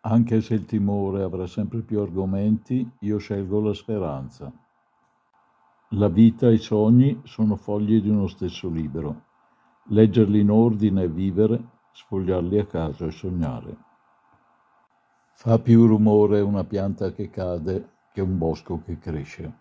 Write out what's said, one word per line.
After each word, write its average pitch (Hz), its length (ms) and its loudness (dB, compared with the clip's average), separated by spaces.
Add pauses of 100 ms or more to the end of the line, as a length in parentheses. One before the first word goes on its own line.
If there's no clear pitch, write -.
Anche 113 400 2
se 110 140 -4
il 101 100 -4
timore 101 580 -2
avrà 92 240 -6
sempre 107 360 -6
più 107 180 -4
argomenti, 101 840 -2 (140)
io 104 180 -4
scelgo 101 440 -4
la 104 120 -2
speranza. 80 760 -8 (1400)
La 101 180 2
vita 113 380 4
e 113 80 6
i - 20 0
sogni 113 680 2
sono 107 320 -2
fogli 104 460 0
di 98 80 -2
uno 104 180 0
stesso 90 400 -10
libro. 76 600 -8 (560)
Leggerli 107 540 4
in 101 120 4
ordine 107 520 2
è 87 60 -2
vivere, 98 520 -2 (300)
sfogliarli 92 680 -4
a 101 60 -2
caso 80 420 -8
è 78 40 -6
sognare. 85 680 -8 (1600)
Fa 113 240 0
più 117 300 6
rumore 107 520 4
una 101 240 -2
pianta 98 480 -6
che 95 200 -12
cade 90 580 -6 (240)
che 101 80 -6
un 92 160 -2
bosco 82 460 -4
che 87 160 -12
cresce. - 600 -12